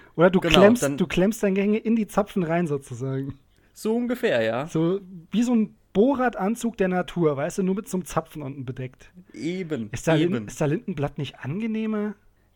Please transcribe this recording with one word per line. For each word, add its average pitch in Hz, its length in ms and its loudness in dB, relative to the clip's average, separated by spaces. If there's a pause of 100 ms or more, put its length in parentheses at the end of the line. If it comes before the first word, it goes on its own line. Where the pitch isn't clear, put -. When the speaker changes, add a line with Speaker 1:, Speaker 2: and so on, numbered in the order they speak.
(160)
Speaker 1:
Oder 170 140 6
du 185 100 2
Speaker 2:
Genau, 156 200 6
Speaker 1:
klemmst, 214 240 8
Speaker 2:
dann 139 140 0
Speaker 1:
du 180 100 0
klemmst 196 340 0
dein 190 140 2
Gehänge 208 240 2
in 226 160 0
die 220 120 0
Zapfen 208 360 -2
rein 170 240 0
sozusagen. 135 720 -6 (340)
Speaker 2:
So 220 220 -2
ungefähr, 240 480 0
ja. 117 240 -2
Speaker 1:
So 170 320 0 (320)
wie 208 100 0
so 240 140 2
ein 220 200 0 (180)
Bohrradanzug 233 840 0
der 190 120 2
Natur, 175 480 0
weißt 156 200 -6
du, 196 60 0
nur 185 100 0
mit 196 160 -8
so 185 80 -4
einem 180 80 -6
Zapfen - 380 -6
unten 135 220 -10
bedeckt. 127 460 -12 (220)
Speaker 2:
Eben, 151 580 -6
Speaker 1:
Ist - 160 -6
da 160 60 4
Lin-, 165 220 2
Speaker 2:
eben. 107 120 -6
Speaker 1:
ist - 140 -8
da 156 40 0
Lindenblatt 147 520 -4
nicht 139 220 -8
angenehmer? 214 760 -4 (420)